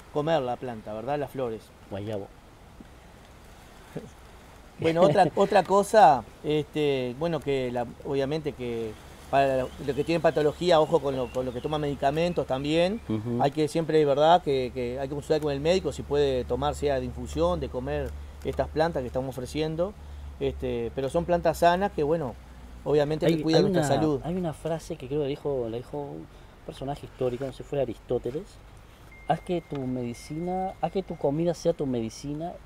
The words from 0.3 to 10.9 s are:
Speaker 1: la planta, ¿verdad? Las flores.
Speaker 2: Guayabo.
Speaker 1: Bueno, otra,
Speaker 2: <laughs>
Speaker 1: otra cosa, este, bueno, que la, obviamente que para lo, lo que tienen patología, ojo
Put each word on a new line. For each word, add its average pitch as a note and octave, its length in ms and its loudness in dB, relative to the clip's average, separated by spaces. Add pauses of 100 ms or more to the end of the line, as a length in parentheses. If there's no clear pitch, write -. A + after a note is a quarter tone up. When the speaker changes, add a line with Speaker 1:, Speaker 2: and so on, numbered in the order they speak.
Speaker 1:
la B2 120 -2
planta, A2+ 380 -8
¿verdad? B2+ 260 -4
Las C3+ 120 -4
flores. A#2 300 -6 (280)
Speaker 2:
Guayabo. G2+ 380 -6 (2500)
Speaker 1:
Bueno, E3 220 2
otra, F3+ 300 6
Speaker 2:
<laughs> - 40 -10
Speaker 1:
otra G3 280 4
cosa, F#3 600 8 (200)
este, C#3+ 760 0
bueno, D#3+ 200 -2
que C3 320 -2
la, A#2+ 140 -2 (200)
obviamente C#3+ 480 -2
que A#2 380 -6 (380)
para C3+ 280 4
lo, B2+ 120 0 (160)
lo C3+ 100 -2
que C#3 80 0
tienen E3 180 0
patología, D#3+ 600 4
ojo D3+ 180 2